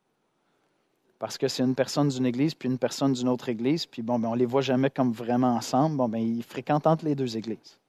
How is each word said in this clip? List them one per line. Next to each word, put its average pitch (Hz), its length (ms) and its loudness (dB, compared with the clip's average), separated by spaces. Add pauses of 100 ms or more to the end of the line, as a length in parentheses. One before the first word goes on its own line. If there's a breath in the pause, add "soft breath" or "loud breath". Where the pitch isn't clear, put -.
(1200)
Parce - 180 -8
que 135 120 -2
c'est - 140 -2
une 127 120 2
personne 143 320 0
d'une 131 180 -2
église, 127 280 0
puis - 160 -6
une 123 80 0
personne 139 360 0
d'une 123 140 0
autre 123 220 0
église, 127 360 -2
puis - 160 -12
bon, 120 180 0
ben, 113 100 -2
on 113 40 -2
les 123 120 2
voit 127 160 2
jamais 131 280 2
comme 127 220 0
vraiment 120 420 2
ensemble, 135 440 0
bon, 127 100 2
ben, 113 120 -4
ils 113 240 -2
fréquentent 147 440 -2
entre 160 160 4
les 151 120 0
deux 127 200 -2
églises. 110 540 -10